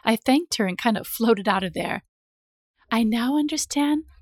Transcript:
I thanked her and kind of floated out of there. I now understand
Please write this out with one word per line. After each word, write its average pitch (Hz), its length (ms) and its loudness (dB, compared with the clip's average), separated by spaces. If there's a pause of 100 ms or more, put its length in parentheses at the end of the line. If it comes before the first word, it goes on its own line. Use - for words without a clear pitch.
I 220 100 2
thanked 277 420 0
her 208 100 0
and 185 120 -4
kind 226 180 0
of - 100 -6
floated 226 420 0
out 196 160 0
of 170 80 -6
there. 175 320 -6 (880)
I 233 100 2
now 233 360 0
understand 302 680 0 (180)